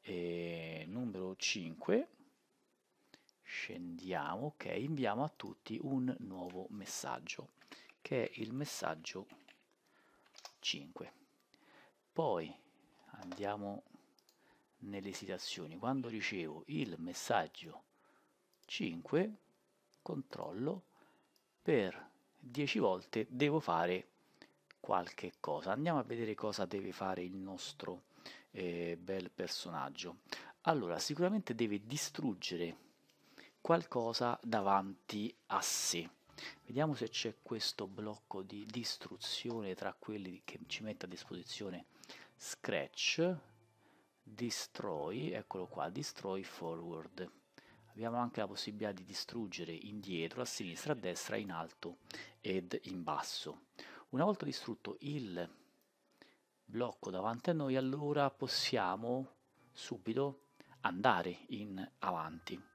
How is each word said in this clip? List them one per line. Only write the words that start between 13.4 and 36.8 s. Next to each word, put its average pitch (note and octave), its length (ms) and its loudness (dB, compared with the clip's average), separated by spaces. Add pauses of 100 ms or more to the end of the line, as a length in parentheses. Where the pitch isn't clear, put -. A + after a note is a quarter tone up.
nelle G2+ 340 -6
citazioni, F2+ 640 -6
quando B2 300 0
ricevo F#2 600 -2
il C3+ 300 -2
messaggio - 840 0 (840)
cinque, D3+ 720 2 (640)
controllo, D3+ 840 -4 (760)
per A2 480 4 (300)
dieci C3 400 0
volte G2 500 4
devo C#3+ 300 4
fare F2 480 4 (720)
qualche F#2 600 0
cosa. D#2+ 340 0
Andiamo D3+ 260 4
a A#2+ 40 0
vedere A#2 300 0
cosa G2+ 320 0
deve G2 260 -2
fare F#2 300 0
il F#2 140 -4
nostro F#2+ 720 -8 (420)
eh, E2+ 480 -2
bel F2+ 320 -2
personaggio. - 840 -4 (440)
Allora, G#2+ 380 4
sicuramente F3 560 2
deve G#2 300 4
distruggere F#2 920 0 (800)
qualcosa A#2+ 840 4
davanti G2 880 4 (140)
a G2 140 4
sé. - 480 2 (560)
Vediamo C#3 300 2